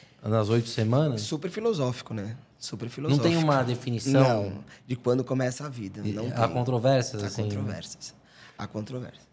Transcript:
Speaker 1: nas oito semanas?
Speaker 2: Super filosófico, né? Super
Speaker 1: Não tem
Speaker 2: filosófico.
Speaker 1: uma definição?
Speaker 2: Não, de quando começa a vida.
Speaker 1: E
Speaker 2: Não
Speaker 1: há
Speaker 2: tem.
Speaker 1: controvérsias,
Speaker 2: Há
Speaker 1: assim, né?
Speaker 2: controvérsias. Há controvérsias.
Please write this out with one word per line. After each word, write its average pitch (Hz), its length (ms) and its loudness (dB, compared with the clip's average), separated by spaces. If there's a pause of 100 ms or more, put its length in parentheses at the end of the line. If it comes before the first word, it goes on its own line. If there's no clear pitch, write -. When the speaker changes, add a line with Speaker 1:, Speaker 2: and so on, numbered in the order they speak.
(220)
Speaker 1:
nas 107 260 2
oito 117 200 2
semanas? 120 540 2
Speaker 2:
Super 165 280 -4
filosófico, 156 640 -2
né? 107 220 -6 (220)
Super 110 280 -10
Speaker 1:
Não 113 40 -8
tem 143 280 0
Speaker 2:
filosófico. 165 240 4
Speaker 1:
uma 139 200 4
definição? 123 600 2 (280)
Speaker 2:
Não, 69 140 -10 (220)
de 127 100 -4
quando 123 260 2
começa 127 440 -2
a - 20 -10
vida. 107 340 -10
Speaker 1:
E 104 100 -2
Speaker 2:
Não 110 220 -4
Speaker 1:
há 117 120 4
Speaker 2:
tem. 117 100 -4
Speaker 1:
controvérsias, 123 680 2
Speaker 2:
Há 101 40 -4
Speaker 1:
assim, 104 160 -4
né? 107 80 -2
Speaker 2:
controvérsias. 101 640 -8 (420)
Há 107 100 -10
controvérsias. 110 680 -10